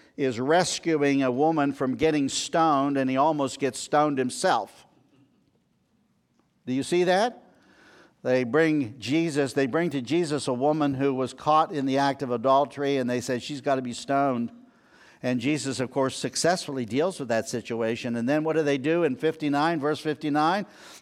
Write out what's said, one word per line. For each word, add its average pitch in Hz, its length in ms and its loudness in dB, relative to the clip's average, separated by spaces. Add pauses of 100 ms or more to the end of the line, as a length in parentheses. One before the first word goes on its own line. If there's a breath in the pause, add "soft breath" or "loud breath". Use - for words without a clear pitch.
(160 soft breath)
is 131 240 -2
rescuing 143 840 2
a 131 60 2
woman 143 440 2
from 131 220 -2
getting 147 340 2
stoned, 143 680 0
and 131 120 0
he 131 80 -2
almost 143 420 0
gets 131 200 -2
stoned 147 380 0
himself. 127 680 -2 (1800)
Do 127 60 -6
you 131 120 0
see 175 200 2
that? 196 400 2 (800 soft breath)
They 127 220 2
bring 147 520 2
Jesus, 143 540 0
they 135 160 2
bring 160 220 0
to 139 120 -4
Jesus 143 460 -2
a 135 60 0
woman 143 400 2
who 135 200 0
was 127 200 -2
caught 151 400 2
in 139 120 -2
the 135 120 2
act 139 260 0
of 123 80 -4
adultery, 135 640 2
and 127 140 0
they 123 100 0
said, 123 240 -4
"She's 143 160 -10
gotta 131 220 0
be 123 120 -6
stoned." 135 580 -2 (680 soft breath)
And 127 200 -2
Jesus, 131 400 -2
of 120 100 -4
course, 131 240 0
successfully 160 720 -2
deals 143 340 -2
with 139 80 -8
that 113 220 -2
situation. 117 640 -4
And 117 140 -2
then 156 160 0
what 156 100 0
do 160 80 2
they 143 140 0
do 160 260 0
in 131 140 0
fifty-nine, 156 640 0
verse 147 180 0
fifty-nine? 156 640 0 (360 loud breath)